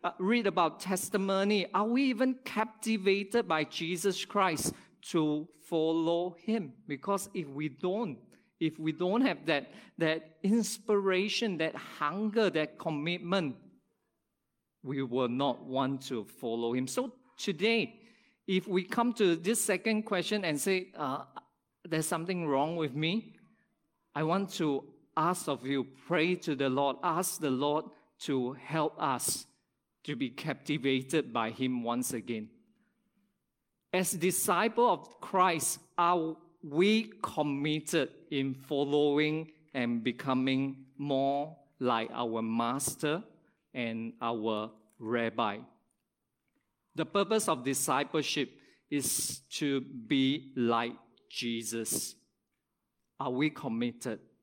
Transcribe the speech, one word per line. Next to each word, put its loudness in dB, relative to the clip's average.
uh, 0
read 2
about 2
testimony? 0
Are 2
we 2
even 2
captivated 0
by 2
Jesus -2
Christ 2
to 2
follow 2
him? -2
Because -4
if -4
we -4
don't, -4
if -2
we -2
don't 2
have 0
that, 0
that 0
inspiration, 2
that -2
hunger, 0
that -2
commitment, -2
we -4
will 0
not 0
want -2
to -4
follow -2
him. 0
So -2
today, 0
if 2
we 0
come 0
to 4
this 0
second 0
question -2
and 0
say, 0
uh, -4
"There's 0
something -2
wrong 2
with -2
me," 0
I 0
want 2
to 0
ask 0
of -4
you, 0
pray 2
to -2
the 2
Lord, 2
ask 0
the 0
Lord 2
to 0
help -2
us -2
to -6
be -2
captivated -2
by 0
him -2
once -2
again. -6
As 0
disciple 2
of -2
Christ, 2
are 2
we 4
committed 0
in 0
following 2
and -2
becoming 0
more 0
like 0
our -2
master -2
and -4
our -2
rabbi? 0
The -2
purpose 2
of 0
discipleship 0
is -2
to -2
be 0
like 2
Jesus. -6
Are -4
we 2
committed? -4